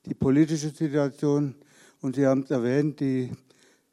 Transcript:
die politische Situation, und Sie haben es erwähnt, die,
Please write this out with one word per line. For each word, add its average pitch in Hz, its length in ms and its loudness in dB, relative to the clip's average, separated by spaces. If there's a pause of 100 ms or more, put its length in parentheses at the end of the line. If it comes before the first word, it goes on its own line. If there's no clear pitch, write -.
die - 80 -8
politische 151 560 2
Situation, 143 840 -2 (460)
und 131 140 -6
Sie 139 120 2
haben 135 160 2
es - 80 -8
erwähnt, 135 480 0
die, 131 320 -4 (600)